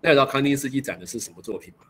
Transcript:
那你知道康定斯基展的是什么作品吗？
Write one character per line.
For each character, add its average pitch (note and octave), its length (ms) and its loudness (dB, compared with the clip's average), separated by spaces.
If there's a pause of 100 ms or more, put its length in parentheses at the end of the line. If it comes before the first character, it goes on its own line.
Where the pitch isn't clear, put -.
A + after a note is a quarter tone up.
那 E3 100 2
你 D3 40 8
知 C#3 40 6
道 C3+ 80 6
康 C#3 160 -2
定 C#3+ 140 2
斯 C#3 120 -4
基 C3+ 120 -2
展 F#2 180 -8
的 F2+ 80 -16
是 A2+ 140 -10
什 F2 120 -12
么 F2 80 -20
作 G2 180 -10
品 F2+ 200 -18
吗？ - 120 -20